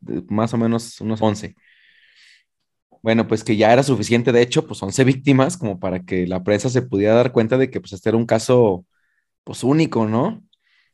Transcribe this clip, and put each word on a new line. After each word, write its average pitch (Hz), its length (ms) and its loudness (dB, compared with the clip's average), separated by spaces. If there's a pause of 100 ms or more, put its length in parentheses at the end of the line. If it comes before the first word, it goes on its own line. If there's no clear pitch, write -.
(320)
más 113 240 -2
o - 20 -4
menos 113 460 -2
unos 107 180 -6
once. 104 340 -4 (1500)
Bueno, 113 260 0
pues, 110 160 -2
que 113 120 0
ya 107 160 6
era 127 120 6
suficiente, 120 480 0
de 120 100 4
hecho, 156 240 0
pues, - 160 -12
once 104 220 0
víctimas 135 520 2
como 98 220 -6
para 90 260 -4
que 90 220 -4
la 90 160 -4
prensa 104 260 -2
se 123 140 -2
pudiera 104 320 0
dar 120 180 2
cuenta 117 240 0
de 131 140 0
que, 101 100 -8
pues, - 120 -16
este 101 160 -6
era 110 100 2
un 117 80 -2
caso, 113 580 2 (600)
pues, - 180 -12
único, 135 440 0
¿no? 131 360 -4 (520)